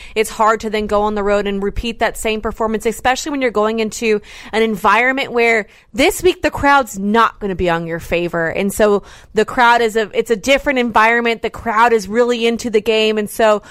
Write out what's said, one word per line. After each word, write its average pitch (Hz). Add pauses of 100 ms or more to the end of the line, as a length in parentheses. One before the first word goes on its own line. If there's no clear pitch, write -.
(160)
it's 220
hard 220
to 220
then 214
go 208
on 214
the 202
road 202
and 196
repeat 202
that -
same 220
performance, 220
especially 254
when 277
you're 247
going 214
into 214 (320)
an 220
environment 226
where 233 (240)
this 269
week 349
the 302
crowd's 277
not 208
gonna 196
be 175
on 170
your 165
favor. 170
And 196
so 208 (300)
the 214
crowd 240
is 226
a, 214
it's 226
a 226
different 269
environment. 233
The 226
crowd 226
is 214
really 233
into 233
the 214
game. 220
And 208
so 214